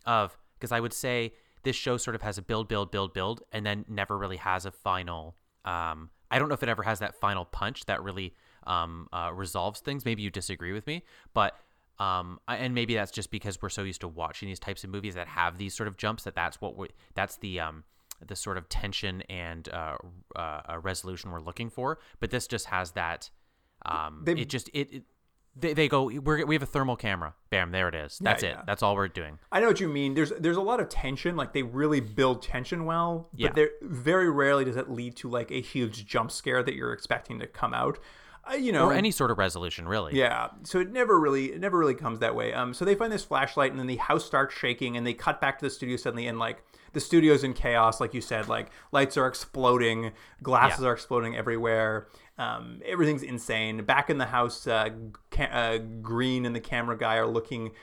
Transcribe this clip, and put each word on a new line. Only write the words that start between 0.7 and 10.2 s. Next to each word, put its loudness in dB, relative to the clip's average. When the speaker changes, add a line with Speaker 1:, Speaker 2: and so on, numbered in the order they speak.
Speaker 1:
I 2
would -4
say -4
this -2
show -2
sort -4
of -6
has -6
a -10
build, -4
build, -2
build, -2
build, -4
and -6
then -4
never -4
really -4
has -2
a -8
final, -4
um, -4
I 4
don't 2
know 0
if -4
it 0
ever 0
has 0
that -6
final -2
punch -6
that -2
really, -8
um, -2
uh, -4
resolves -4
things. -6
Maybe -2